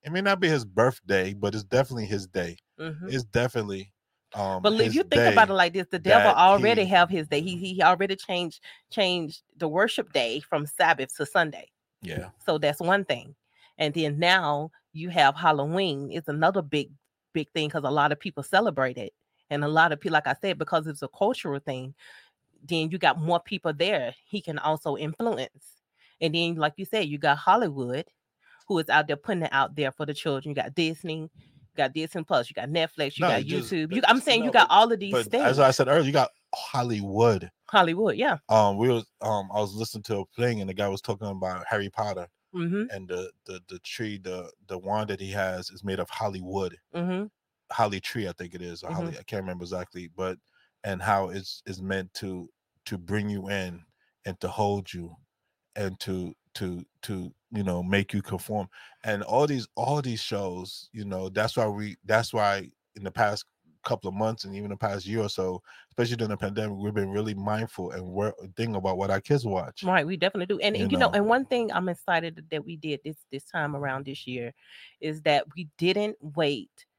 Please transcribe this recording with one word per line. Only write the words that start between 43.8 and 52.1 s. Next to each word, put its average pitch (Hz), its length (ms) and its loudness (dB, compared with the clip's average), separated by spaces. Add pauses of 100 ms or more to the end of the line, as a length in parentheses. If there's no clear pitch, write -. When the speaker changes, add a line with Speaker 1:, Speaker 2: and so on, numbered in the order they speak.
Speaker 1:
tree, 107 380 -8
the, 92 340 -10 (160)
the 92 100 -8
wand 104 320 -2
that 98 100 -6
he 95 120 -10
has 92 380 -4
is - 140 -20
made 95 160 -4
of 87 100 -6
holly 98 320 -6
wood. 92 360 -6 (160)
Speaker 2:
Mm-hmm. 185 340 -4 (440)
Speaker 1:
Holly 104 280 0
tree, 104 280 -6
I 85 40 -8
think 90 220 -14
it 87 80 -12
is, 87 220 -12
or 82 60 -10
holly, - 220 -6
Speaker 2:
Mm-hmm. - 60 -14
Speaker 1:
I - 60 -18
can't 101 180 -6
remember 90 220 -8
exactly, 90 440 -10
but, 92 300 -6 (460)
and 95 180 -6
how 98 280 0
it's, 95 360 -12
it's 92 160 -12
meant 95 340 -6